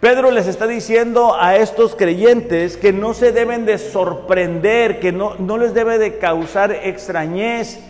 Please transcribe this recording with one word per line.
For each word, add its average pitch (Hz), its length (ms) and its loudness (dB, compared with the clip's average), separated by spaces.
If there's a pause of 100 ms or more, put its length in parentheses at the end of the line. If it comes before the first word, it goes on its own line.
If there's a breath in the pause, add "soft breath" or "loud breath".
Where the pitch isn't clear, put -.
Pedro 254 280 4
les 226 160 0
está 190 220 -4
diciendo 233 720 2
a 175 160 4
estos 220 400 2
creyentes 180 800 2
que 202 160 2
no 214 220 -2
se 233 160 4
deben 233 340 -2
de 214 140 0
sorprender, 185 1200 0
que 180 120 0
no, 202 280 -4
no 196 180 -4
les 233 160 0
debe 226 240 0
de 214 220 -2
causar 170 520 -2
extrañez 185 1080 -6 (100)